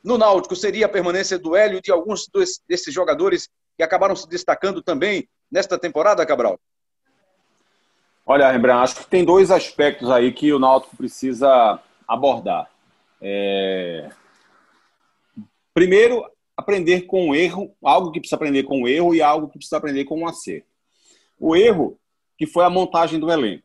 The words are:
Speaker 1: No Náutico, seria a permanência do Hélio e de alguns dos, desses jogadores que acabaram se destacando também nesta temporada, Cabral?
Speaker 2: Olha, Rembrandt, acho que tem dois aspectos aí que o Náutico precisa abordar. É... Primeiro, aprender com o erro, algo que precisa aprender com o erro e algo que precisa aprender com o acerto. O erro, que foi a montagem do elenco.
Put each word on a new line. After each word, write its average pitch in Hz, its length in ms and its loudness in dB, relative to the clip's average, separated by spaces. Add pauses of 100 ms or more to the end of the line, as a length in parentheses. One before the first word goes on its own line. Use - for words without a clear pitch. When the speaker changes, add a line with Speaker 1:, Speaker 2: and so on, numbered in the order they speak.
Speaker 1:
No 233 140 -2
Náutico, 196 380 2
seria 202 320 -2
a - 20 -2
permanência 185 480 -4
do 165 180 -4
Hélio 202 220 2
e 185 40 -8
de 190 100 -4
alguns 180 360 -4
dos, 185 400 -2
desses 175 240 -6
jogadores 175 560 -2 (300)
que - 60 -2
acabaram 185 320 0
se - 120 -16
destacando 180 540 -4
também 175 480 -4 (220)
nesta 185 260 -2
temporada, 175 480 0
Cabral? 117 340 -2 (1700)
Speaker 2:
Olha, 135 260 4
Rembrandt, 123 320 4
acho 127 120 0
que - 120 -18
tem 185 160 2
dois 180 280 6
aspectos 147 580 0
aí 123 220 4
que 147 200 0
o 143 60 2
Náutico 131 400 2
precisa 123 800 2 (280)
abordar. 113 640 -4 (500)
É... 95 880 -6 (1700)
Primeiro, 202 500 4 (320)
aprender 180 460 0
com 180 260 -2
o 139 60 0
erro, 180 480 -4
algo 160 280 2
que 165 80 -8
precisa - 160 -6
aprender 139 280 -2
com 135 180 -4
o 120 60 -2
erro 170 260 2
e 160 80 2
algo 151 260 0
que 143 120 -20
precisa - 180 -8
aprender 139 280 -6
com 156 180 -8
o 165 40 -8
acerto. - 400 -12 (720)
O 160 160 0
erro, 185 440 2 (360)
que 156 120 -6
foi 175 180 2
a 180 40 4
montagem 170 500 -2
do 156 120 -4
elenco. 120 340 -4